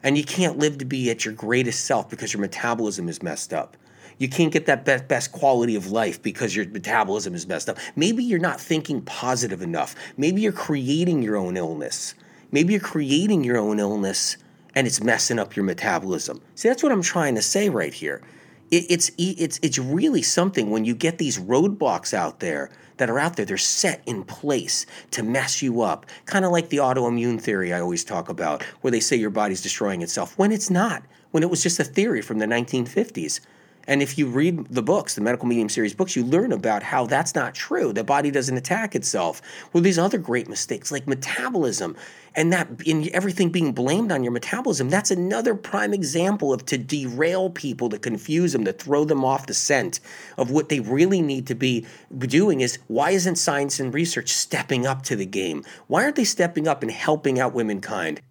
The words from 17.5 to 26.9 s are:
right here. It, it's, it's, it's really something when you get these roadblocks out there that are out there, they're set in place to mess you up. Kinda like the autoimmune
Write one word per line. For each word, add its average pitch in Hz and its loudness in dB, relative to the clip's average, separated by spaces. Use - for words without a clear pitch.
right 90 -2
here. 71 -6
It, 175 4
it's, 175 2
it's, 170 -2
it's 143 0
really 170 2
something 175 2
when 110 2
you 117 2
get 165 -2
these 135 -2
roadblocks 127 2
out 85 -2
there 73 -4
that 123 2
are 127 0
out 170 0
there, 104 0
they're 95 -4
set - 0
in 104 -6
place - -2
to 117 -4
mess 131 -2
you 120 0
up. 92 0
Kinda 190 2
like 170 2
the 143 0
autoimmune 120 2